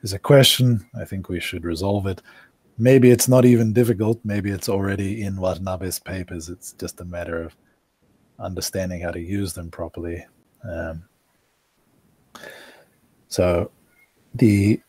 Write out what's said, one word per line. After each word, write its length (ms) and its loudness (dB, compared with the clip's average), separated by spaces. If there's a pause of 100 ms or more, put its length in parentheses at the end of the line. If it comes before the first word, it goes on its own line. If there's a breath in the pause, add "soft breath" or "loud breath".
There's 100 -8
a 60 -8
question. 760 4
I 120 -10
think 240 -10
we 100 -4
should 240 -10
resolve 420 -4
it. 140 -6 (560 soft breath)
Maybe 340 6
it's 180 4
not 180 6
even 260 4
difficult. 520 0
Maybe 260 -4
it's 180 -6
already 540 -4
in 180 -8
Watanabe's 580 -6
papers. 520 -12
It's 220 -16
just 280 -14
a 60 -16
matter 360 -8
of 140 -14 (840)
understanding 600 -8
how 120 -8
to 80 -8
use 340 -6
them 160 -14
properly. 560 -10 (380)
Um, 400 -10 (2250 loud breath)
so 420 0 (640)
the 540 4